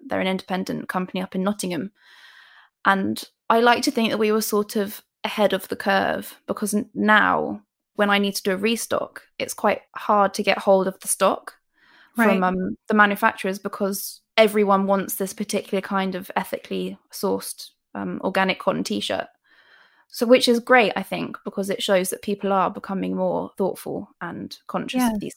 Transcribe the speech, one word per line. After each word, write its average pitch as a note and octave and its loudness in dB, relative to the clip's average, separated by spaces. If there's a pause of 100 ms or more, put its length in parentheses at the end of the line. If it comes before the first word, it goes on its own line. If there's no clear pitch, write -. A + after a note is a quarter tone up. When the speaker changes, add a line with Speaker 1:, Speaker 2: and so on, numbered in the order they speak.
Speaker 1:
they're G3 -4
an F#3 0
independent F#3 -4
company F#3 -4
up F#3+ -8
in F#3 -2
Nottingham. F#3+ -4 (920)
And G3 0 (280)
I A3+ 6
like A#3+ 6
to D4 0
think A3+ 0
that G#3 0
we G#3+ 2
were A3 2
sort G#3 -2
of G3+ -4 (220)
ahead G3+ 2
of F#3+ -2
the - -4
curve, G3 -2
because G#3 -4
n-, G#3 -2
now G3+ 2 (360)
when G3+ 2
I G3+ 4
need G3+ 0
to - -6
do G3 0
a F#3 0
restock, - -2 (160)
it's - -6
quite - 0 (140)
hard G3+ 2
to G#3 -2
get F#3+ 2
hold F#3+ 4
of F#3+ -6
the - -10
stock - 0 (640)
Speaker 2:
Right. A3 6
Speaker 1:
from, F#3+ 2
um, F#3 -2 (120)
the G#3+ 2
manufacturers, G3+ 2
because - -6 (160)
everyone G3+ 4
wants G3 0
this F#3+ -4
particular G3+ -4
kind F#3+ -2
of F#3 -12
ethically F#3+ -6 (140)
sourced, - -6 (240)
um, F#3+ -6
organic F#3+ 0
cotton F#3+ -2
t-shirt. - -4 (800)
So, - -4
which B3+ 6
is A#3+ 4
great, A#3+ 4
I F#3+ -2
think, - -8
because G3 -6
it - -4
shows F#3+ 2
that - -8
people G3 -4
are F#3 2
becoming F#3 -6
more F3+ -2
thoughtful F#3+ -4 (120)
and E3 -12 (100)
conscious - -6
Speaker 2:
Yes. A#3+ 2
Speaker 1:
of G3+ -6
these - -10